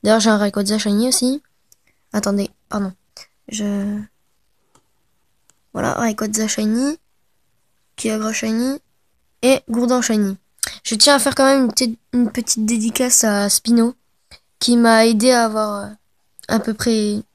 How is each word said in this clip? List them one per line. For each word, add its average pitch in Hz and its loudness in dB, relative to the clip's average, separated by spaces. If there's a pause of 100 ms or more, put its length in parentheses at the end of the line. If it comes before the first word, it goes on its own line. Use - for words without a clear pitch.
D'ailleurs, 220 4
j'ai 214 2
un 214 4
Rayquaza 202 -2
Shiny 208 0
aussi. 254 -2 (720)
Attendez, 202 -2 (180)
pardon. 196 -6 (560)
Je, 208 -6 (1700)
voilà, - -4
Rayquaza 214 -4
Shiny, 233 -2 (1000)
Kyogre 220 -4
Shiny 226 -4 (600)
et 254 2
Gourdin 240 0
Shiny. 208 -2 (460)
Je 226 -4
tiens 285 4
à 277 4
faire 277 0
quand 269 4
même 269 4
une 226 0
petite, 226 -4 (140)
une 247 2
petite 226 -4
dédicace 233 0
à 202 0
Spino, 233 2 (640)
qui 240 2
m'a 226 6
aidé 233 4
à 240 2
avoir, 214 -4
euh, 202 -14 (580)
à 220 0
peu 214 -6
près 214 -2 (120)